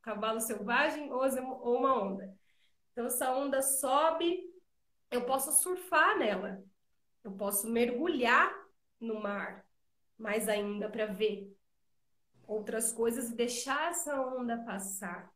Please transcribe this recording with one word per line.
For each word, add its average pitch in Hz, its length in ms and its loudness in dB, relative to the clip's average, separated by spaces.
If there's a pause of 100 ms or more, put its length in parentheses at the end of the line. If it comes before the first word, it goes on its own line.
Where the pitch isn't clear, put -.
Cavalo 220 380 -2
selvagem 254 720 0
ou 254 100 0
as 262 140 2
emo-, 254 260 -6
ou 240 160 2
uma 262 240 4
onda. 190 320 -6 (580)
Então 240 140 -4
essa 262 260 0
onda 269 300 0
sobe, 320 800 4 (680)
eu 247 160 0
posso 262 260 0
surfar 359 680 4
nela, 196 420 0 (640)
eu 202 100 -12
posso 202 380 -2
mergulhar 247 800 2 (480)
no 220 220 -6
mar, 196 440 -6 (540)
mais 214 300 -2
ainda 208 400 -2
pra 220 180 -4
ver 202 480 -2 (920)
outras 220 440 -2
coisas 233 400 -2
e - 60 -8
deixar 277 540 0
essa 285 300 -2
onda 247 440 -2
passar. 190 720 -8